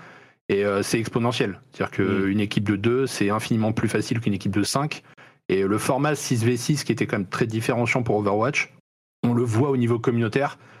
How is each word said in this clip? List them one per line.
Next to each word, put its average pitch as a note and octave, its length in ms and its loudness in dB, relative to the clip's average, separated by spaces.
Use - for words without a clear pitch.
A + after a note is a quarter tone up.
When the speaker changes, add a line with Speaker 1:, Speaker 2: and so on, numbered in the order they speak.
Speaker 1:
Et, G2+ 140 2
euh, G2+ 180 0
c'est A#2 160 -2
exponentiel. A#2 600 -2
C'est-à-dire - 240 -6
que G#2 60 2
Speaker 2:
Mm. G2 260 0
Speaker 1:
une G2+ 120 2
équipe G2+ 280 -2
de G#2 80 2
deux, A#2+ 300 0
c'est G2+ 240 0
infiniment A2 420 0
plus A2 160 0
facile A2 320 -2
qu'une G#2 140 0
équipe F#2+ 180 -4
de G2+ 100 0
cinq. C#3 400 -2
Et F#2+ 140 2
le G2 160 2
format C#3+ 360 0
six B2 300 0
v B2 140 2
six, C#3 260 -2
qui - 80 0
était G#2+ 140 -2
quand A2+ 100 -2
même G2 120 -2
très - 180 -2
différenciant A2+ 560 0
pour A#2 140 0
Overwatch, G#2+ 580 0
on A#2+ 100 2
le A#2+ 100 2
voit B2 280 2
au C3+ 80 0
niveau A#2+ 200 2
communautaire, A#2 600 0